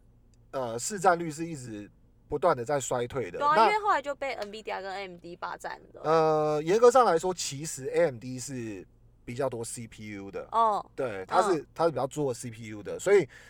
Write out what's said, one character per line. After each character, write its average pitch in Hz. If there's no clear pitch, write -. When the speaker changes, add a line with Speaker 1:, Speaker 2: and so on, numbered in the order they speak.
Speaker 1:
呃， 123
市 196
占 175
率 170
是 156
一 165
直 110
不 147
断 151
的 117
在 147
衰 123
退 120
的。 -
Speaker 2:
对 285
啊， 294
Speaker 1:
那 320
Speaker 2:
因 392
为 415
后 403
来 311
就 285
被 269
nvidia 208
跟 190
A 196
M 175
D 170
霸 175
占 -
了。 -
Speaker 1:
呃， 156
严 175
格 240
上 240
来 185
说， 185
其 143
实 135
A 170
M 135
D 127
是 117
比 123
较 -
多 120
C 117
P 107
U 98
的。 87
Speaker 2:
哦。 220
Speaker 1:
对， 107
它 185
是， 185
Speaker 2:
嗯。 127
Speaker 1:
它 160
是 170
比 135
较 131
做 139
C 123
P 113
U 104
的， 90
所 196
以 185